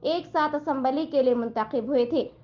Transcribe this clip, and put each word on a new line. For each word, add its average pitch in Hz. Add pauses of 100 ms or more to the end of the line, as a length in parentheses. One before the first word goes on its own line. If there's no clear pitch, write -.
एक 339
साथ 302
असम्बली 277
के 277
लिए 254
मुंतखब 226
हुए 254
थे 285 (200)